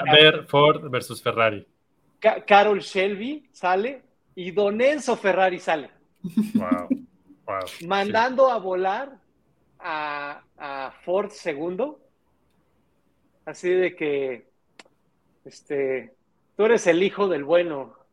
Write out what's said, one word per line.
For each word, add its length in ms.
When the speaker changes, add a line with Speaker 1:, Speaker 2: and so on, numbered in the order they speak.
Speaker 1:
Car-, 100
Speaker 2:
ver 320
Ford 440
versus 320
Ferrari. 440
Speaker 1:
Ca-, 260
Carol 360
Shelby 720
sale 500
y 160
Don 300
Enzo 360
Ferrari 440
sale. 300
Speaker 2:
Wow, 340
wow, 120
Speaker 1:
Mandando 600
Speaker 2:
sí. 60
Speaker 1:
a 60
volar 600
a, 640
a 340
Ford 280
segundo. 720
Así 240
de 260
que, 520
este, 680
"Tú 100
eres 220
el 140
hijo 260
del 160
bueno. 500